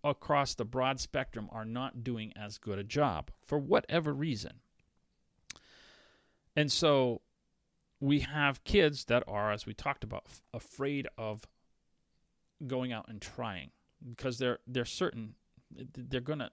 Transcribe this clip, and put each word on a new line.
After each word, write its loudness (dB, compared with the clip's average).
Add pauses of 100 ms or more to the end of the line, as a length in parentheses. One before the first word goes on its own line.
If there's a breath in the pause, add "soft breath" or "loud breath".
across 0
the -4
broad 0
spectrum -4
are -8
not -6
doing -6
as -10
good -4
a -4
job 0 (140)
for 0
whatever 2
reason. -4 (2000 soft breath)
And 6
so 6 (800)
we 6
have 0
kids 4
that 4
are, 0
as -4
we -8
talked -4
about, -8
f-, -20 (120)
afraid -4 (100)
of -6 (1200)
going -2
out -8
and -12
trying -6 (380)
because -6
they're, 0
they're -2
certain -4 (420)
th-, -14 (200)
they're -2
gonna, -6